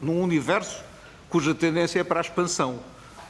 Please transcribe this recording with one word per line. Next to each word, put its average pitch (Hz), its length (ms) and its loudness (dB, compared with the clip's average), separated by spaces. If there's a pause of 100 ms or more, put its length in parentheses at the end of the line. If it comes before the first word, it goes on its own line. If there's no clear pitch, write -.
num 165 220 0
universo 175 600 0 (460)
cuja 156 260 2
tendência 165 460 2
é 175 40 0
para 170 160 0
a - 20 2
expansão. 165 560 -2 (520)